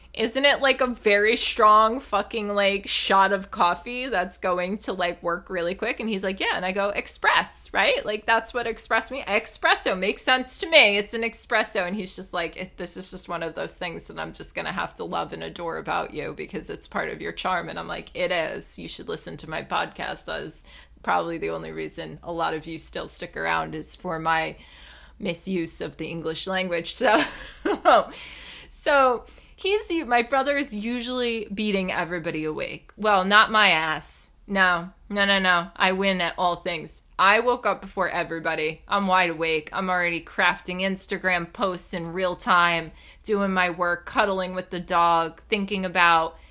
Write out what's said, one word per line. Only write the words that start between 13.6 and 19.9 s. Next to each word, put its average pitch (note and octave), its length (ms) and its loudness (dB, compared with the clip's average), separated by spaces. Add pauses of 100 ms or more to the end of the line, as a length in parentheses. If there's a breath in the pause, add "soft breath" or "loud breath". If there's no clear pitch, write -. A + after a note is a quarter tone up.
things E3+ 300 -8
that E3 140 -14
I'm D#3+ 160 -8
just - 200 -14
gonna D#3+ 160 -6
have E3+ 260 -6
to E3+ 80 -8
love E3+ 280 -6
and E3 100 -10
adore E3 360 -8
about E3 340 -4
you D3 240 -8
because - 320 -10
it's - 180 -12
part E3 220 -6
of D#3 140 -10
your - 100 -6
charm." E3+ 380 -4
And D#3+ 80 -8
I'm E3 100 -8
like, E3+ 260 -10
"It F3 160 -2
is. - 480 -4
You E3+ 100 -10
should - 200 -10
listen E3 300 -8
to D#3 120 -14
my D#3+ 120 -6
podcast." D#3+ 640 -6